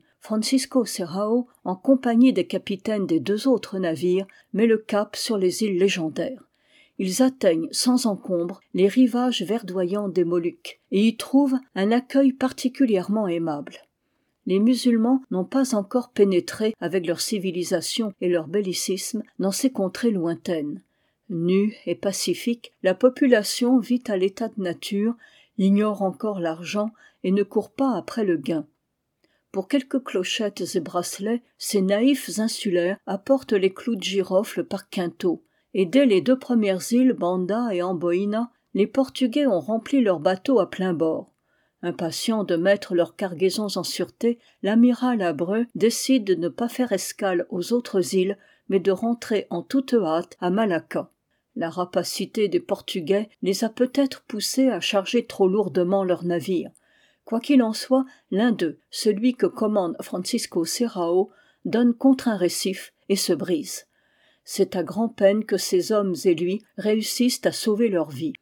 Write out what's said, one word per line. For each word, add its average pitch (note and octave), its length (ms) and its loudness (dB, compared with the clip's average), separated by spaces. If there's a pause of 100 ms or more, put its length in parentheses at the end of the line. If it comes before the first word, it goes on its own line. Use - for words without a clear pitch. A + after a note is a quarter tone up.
(200)
Francisco A#3 680 0
Serrao, G#3 640 -2 (160)
en F#3 120 -4
compagnie B3+ 580 4
des F3+ 120 0
capitaines G3 640 -4
des D#3+ 120 2
deux G#3 280 -2
autres G#3+ 320 0
navires, F3+ 480 0 (260)
met A3 140 4
le A3+ 100 4
cap G#3+ 380 -4
sur - 220 -4
les F#3 260 0
îles G3 160 0
légendaires. F3+ 640 -2 (560)
Ils F#3+ 220 0
atteignent F#3+ 500 2
sans B3 360 2
encombre F#3 520 -2 (140)
les F#3+ 140 4
rivages B3 560 2
verdoyants G3 680 -4
des F3 140 2
Moluques E3+ 580 -4 (100)
et G3+ 160 4
y A3+ 80 2
trouvent C4+ 440 2 (160)
un G3+ 160 0
accueil B3+ 420 2
particulièrement A3 920 0
aimable. E3 480 -4 (720)
Les F#3+ 120 2
musulmans A#3+ 680 4
n'ont F#3 160 -2
pas C4 300 0
encore G#3 340 -2
pénétré G3+ 680 2
avec F3 260 -4
leur E3+ 160 -2
civilisation F#3 1000 -4
et F#3 80 0
leur E3 180 0
bellicisme F#3+ 760 -4 (180)
dans F#3+ 120 0
ces B3+ 200 0
contrées G#3 400 -2
lointaines. E3 720 -4 (480)
Nue F#3+ 460 0 (100)
et F3 100 -4
pacifique, G3 840 -4
la A3 140 2
population B3 840 4
vit A#3+ 280 -2
à G#3 100 -2
l'état G3 300 -2
de G#3+ 140 -8
nature, G3+ 540 -4 (420)
ignore G3+ 440 2
encore G3 380 -4
l'argent E3+ 520 -4 (320)
et F#3 80 0
ne G3+ 120 2
court - 280 -2
pas C4+ 240 0
après F3+ 280 -4
le F3 140 2
gain. D3 280 -4 (840)
Pour F#3+ 160 -6
quelques C4+ 360 -2
clochettes G3+ 600 -4 (120)
et F#3+ 40 0
bracelets, F#3+ 640 -4 (160)
ces - 240 0
naïfs G#3 580 2
insulaires F#3+ 680 0
apportent C4 480 0
les F#3+ 200 2
clous A#3 220 -6
de F#3 80 -6
girofle F#3+ 600 0
par - 260 -10
quintaux, F3 540 -4 (300)
et G3 120 2
dès C4 200 4
les G3 160 4
deux B3+ 180 2
premières G#3 520 0
îles, B3 220 4
Banda F#3 600 -2
et F3 80 -2
Amboina, F#3 720 -2 (220)
les G3 140 2
Portugais C4+ 600 0
ont G3 120 2
rempli A3+ 420 0
leurs F#3+ 180 2
bateaux F#3 400 2
à F3 100 0
plein F#3 240 -2
bord. D#3+ 400 -4 (480)
Impatients F3 640 -4
de F3 120 0
mettre G3 400 0
leurs E3+ 200 0
cargaisons F#3+ 600 -2
en F3+ 60 -2
sûreté, A#3 560 -4 (240)
l'amiral A#3 580 4
Abreu F3 440 -2 (100)
décide A3+ 480 2
de F#3 120 2
ne E3 140 -2
pas A#3 200 -4
faire B3 220 -4
escale F#3+ 580 -2
aux F3+ 240 -4
autres G3 420 0
îles, F#3+ 220 2 (320)
mais F#3+ 100 2
de F#3 120 2
rentrer A#3 580 -2
en E3+ 120 -6
toute C4 320 -2
hâte F3 460 0
à F3+ 100 0
Malacca. F3+ 600 -2 (440)
La E3 140 -4
rapacité F3+ 800 -2
des F3 120 0
Portugais G3 720 -2 (120)
les F#3+ 220 0
a A3 60 0
peut-être C4 520 0
poussés C4 480 0
à G3 100 0
charger A3 460 0
trop - 220 2
lourdement F#3 560 2
leurs F3 220 0
navires. F3 460 -2 (540)
Quoi A#3 140 -4
qu'il C4+ 220 4
en A3 120 0
soit, C4 320 0 (260)
l'un A3 200 2
d'eux, E3 280 -2 (100)
celui A3 460 0
que F#3+ 120 2
commande G3 540 -2
Francisco F#3 640 -4
Serrao, F#3 640 0 (360)
donne A#3 280 4
contre C4 340 4
un G#3+ 100 0
récif F3+ 560 -4 (160)
et G3 60 2
se F#3+ 180 0
brise. E3 520 -4 (600)
C'est F#3+ 320 -2
à F3 60 -2
grand-peine G#3 600 2
que G#3 140 -2
ses F3+ 340 0
hommes G3+ 320 0
et F3+ 120 4
lui F3+ 280 -2 (140)
réussissent G#3+ 680 0
à F3+ 60 2
sauver A3 380 0
leur E3 200 -2
vie. D3 320 -6